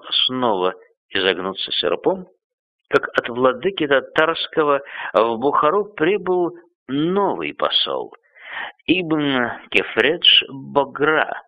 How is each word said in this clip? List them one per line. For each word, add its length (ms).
снова 480
изогнуться 640
серпом, 540
как 180
от 120
владыки 560
татарского 960
в 240
Бухару 560
прибыл 640
новый 680
посол, 600
Ибн 840
Кефредж 800
Богра, 840